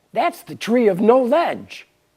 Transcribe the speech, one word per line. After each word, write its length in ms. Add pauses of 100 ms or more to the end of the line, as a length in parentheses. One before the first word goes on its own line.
(120)
That's 300
the 120
tree 340
of 120
no 220
ledge. 640 (300)